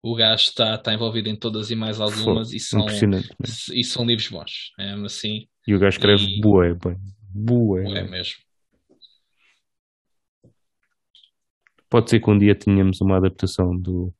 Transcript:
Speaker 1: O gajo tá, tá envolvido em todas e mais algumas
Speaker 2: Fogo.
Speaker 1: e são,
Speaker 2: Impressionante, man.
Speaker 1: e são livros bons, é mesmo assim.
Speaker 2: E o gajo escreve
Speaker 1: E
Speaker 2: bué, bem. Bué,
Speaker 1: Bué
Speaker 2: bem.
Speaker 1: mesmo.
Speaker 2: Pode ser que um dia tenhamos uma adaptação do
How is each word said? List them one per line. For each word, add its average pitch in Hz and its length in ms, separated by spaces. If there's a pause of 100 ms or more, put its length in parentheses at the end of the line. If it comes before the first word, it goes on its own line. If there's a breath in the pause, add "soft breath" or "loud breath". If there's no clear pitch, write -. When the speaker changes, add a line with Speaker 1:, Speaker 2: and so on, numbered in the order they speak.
Speaker 1:
O 113 120
gajo 113 400
tá, 110 220
tá 113 140
envolvido 110 360
em 107 100
todas 107 320
e 113 60
mais 110 240
algumas 107 480
Speaker 2:
Fogo. - 80
Speaker 1:
e - 20
são, - 220
Speaker 2:
Impressionante, 104 480 (100)
man. - 100 (300)
Speaker 1:
e 120 60
são 120 200
livros 117 240
bons, - 500
é 98 120
mesmo 101 160
assim. 107 400 (200)
Speaker 2:
E 104 80
o 95 40
gajo 95 180
escreve 101 280
Speaker 1:
E 101 160
Speaker 2:
bué, 92 340
bem. 90 220 (380)
Bué, 107 500
Speaker 1:
Bué 98 180
Speaker 2:
bem. 92 80
Speaker 1:
mesmo. 90 240 (3500)
Speaker 2:
Pode 117 220
ser 107 100
que - 100
um 104 80
dia 101 200
tenhamos 98 420
uma 95 180
adaptação 92 600
do 90 420